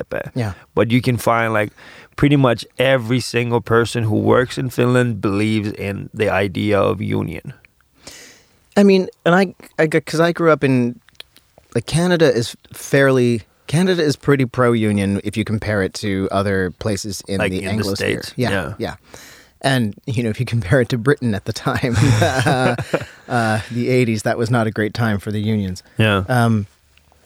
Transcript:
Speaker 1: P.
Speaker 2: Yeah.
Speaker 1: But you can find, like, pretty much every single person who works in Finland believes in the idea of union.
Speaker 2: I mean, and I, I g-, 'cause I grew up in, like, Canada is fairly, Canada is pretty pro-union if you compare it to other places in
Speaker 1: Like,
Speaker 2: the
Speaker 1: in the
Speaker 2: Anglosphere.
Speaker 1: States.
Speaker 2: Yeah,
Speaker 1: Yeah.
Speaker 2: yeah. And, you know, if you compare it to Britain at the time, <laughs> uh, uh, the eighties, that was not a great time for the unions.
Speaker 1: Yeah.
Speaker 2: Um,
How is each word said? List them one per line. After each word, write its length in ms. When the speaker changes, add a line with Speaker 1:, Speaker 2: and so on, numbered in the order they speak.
Speaker 1:
P. 80
Speaker 2:
Yeah. 180
Speaker 1:
But 160
you 100
can 160
find, 360
like, 200
pretty 200
much 280
every 420
single 400
person 440
who 120
works 420
in 120
Finland 500
believes 520
in 400
the 160
idea 500
of 220
union. 540
Speaker 2:
I 80
mean, 240
and 100
I, 200
I 80
g-, 140
'cause 200
I 120
grew 200
up 100
in, 380
like, 120
Canada 460
is 220
fairly, 720
Canada 340
is 140
pretty 280
pro-union 800
if 120
you 80
compare 380
it 120
to 360
other 480
places 480
in 120
Speaker 1:
Like, 140
Speaker 2:
the 120
Speaker 1:
in 140
the 60
Speaker 2:
Anglosphere. 120
Speaker 1:
States. 400
Speaker 2:
Yeah, 140
Speaker 1:
Yeah. 280
Speaker 2:
yeah. 160
And, 360
you 160
know, 80
if 80
you 80
compare 340
it 100
to 80
Britain 360
at 100
the 80
time, 440
<laughs> 260
uh, 540
uh, 320
the 160
eighties, 340
that 160
was 140
not 160
a 20
great 240
time 240
for 140
the 80
unions. 420
Speaker 1:
Yeah. 300
Speaker 2:
Um, 400